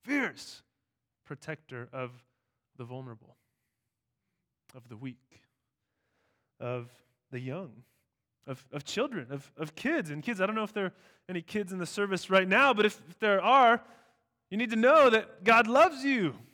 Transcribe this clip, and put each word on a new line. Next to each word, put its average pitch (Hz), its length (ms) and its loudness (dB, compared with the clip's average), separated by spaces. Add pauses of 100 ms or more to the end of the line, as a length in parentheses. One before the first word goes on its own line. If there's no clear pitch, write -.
fierce 254 600 -8 (600)
protector 139 680 -16
of 123 300 -14 (520)
the 123 80 -16
vulnerable, 120 540 -18 (1400)
of 120 160 -20
the 110 80 -18
weak, - 440 -16 (1160)
of 123 300 -10 (400)
the 131 100 -10
young, 127 440 -12 (640)
of, 135 240 -14
of 143 120 -12
children, 214 460 -8
of, 139 280 -14
of 156 180 -12
kids. 247 340 -4
And 147 140 -10
kids, 196 180 -6
I 190 60 0
don't 214 80 -4
know 220 80 -4
if 208 100 -10
there 202 120 -4
are 180 80 -6 (360)
any 180 140 -8
kids 202 280 -6
in 190 60 -10
the 175 80 -6
service 196 460 -4
right 190 160 4
now, 254 260 4
but 208 140 2
if, - 200 -4
if 170 120 -20
there 202 220 2
are, 233 420 6 (640)
you 190 80 -4
need 233 140 -2
to 233 40 -2
know 262 360 8
that 220 320 -2
God 226 240 6
loves 277 360 4
you. 214 320 0 (180)